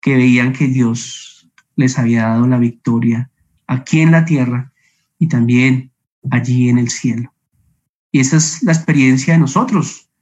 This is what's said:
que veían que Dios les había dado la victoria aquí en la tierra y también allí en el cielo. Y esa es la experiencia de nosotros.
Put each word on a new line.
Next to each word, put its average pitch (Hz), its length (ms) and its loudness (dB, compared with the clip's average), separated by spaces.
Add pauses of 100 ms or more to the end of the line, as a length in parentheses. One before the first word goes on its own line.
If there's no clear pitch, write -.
que 139 140 0
veían 127 380 2
que 143 140 -2
Dios - 800 -4 (260)
les 127 220 0
había 117 300 0
dado 117 200 0
la 127 120 0
victoria 117 720 -2 (340)
aquí 131 360 -2
en 160 100 4
la 165 140 4
tierra 127 460 -2 (460)
y 160 100 0
también 127 640 0 (380)
allí 123 400 0
en 123 80 2
el 117 120 0
cielo. 120 440 -6 (800)
Y 143 80 2
esa 135 180 2
es - 240 -2
la 214 100 0
experiencia 143 600 2
de 165 60 4
nosotros. 175 720 -2 (120)